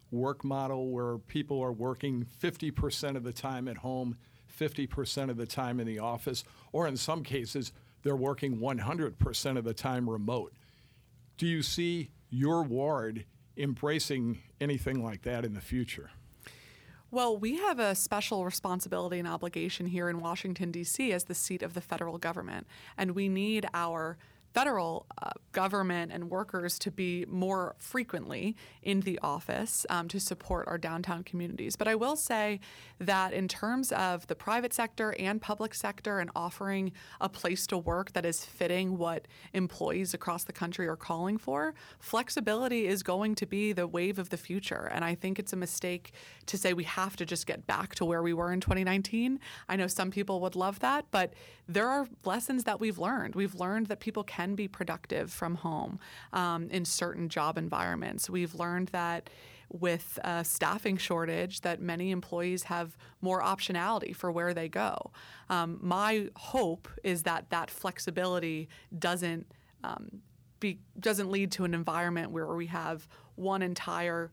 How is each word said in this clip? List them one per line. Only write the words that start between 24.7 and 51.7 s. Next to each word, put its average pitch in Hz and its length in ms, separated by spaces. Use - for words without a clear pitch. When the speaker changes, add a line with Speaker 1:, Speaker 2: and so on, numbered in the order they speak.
Speaker 2:
uh, - 120
government 185 600
and 170 180
workers 180 480
to - 140
be 180 360
more 185 520
frequently 208 760
in 196 160
the 190 240
office, - 680
um, 170 180
to 196 120
support - 480
our 170 100
downtown 170 460
communities. - 520
But 196 120
I 220 80
will 247 200
say 214 440
that 190 340
in 190 140
terms 247 440
of 180 360
the 170 80
private 240 360
sector 220 460
and 202 240
public 214 320
sector 202 460
and 170 160
offering 190 560
a 190 100
place 185 380
to 190 120
work 170 340
that 170 140
is 165 180
fitting 185 540
what 165 280
employees 180 600
across 175 300
the 170 100
country 175 340
are 160 80
calling 180 440
for, 294 340
flexibility 233 880
is 190 160
going 196 320
to 208 140
be 208 260
the 175 140
wave 180 320
of 185 100
the 180 80
future. - 560
And 165 100
I 170 120
think 190 240
it's 190 140
a 185 40
mistake 180 560
to 196 140
say 185 140
we 175 100
have 190 320
to 175 100
just 170 220
get - 180
back - 300
to 185 100
where 170 160
we 170 120
were 170 200
in 185 80
twenty 190 220
nineteen. 226 560
I 190 100
know 185 100
some 185 240
people 196 300
would 180 140
love 190 260
that, 277 280
but 180 240
there 202 200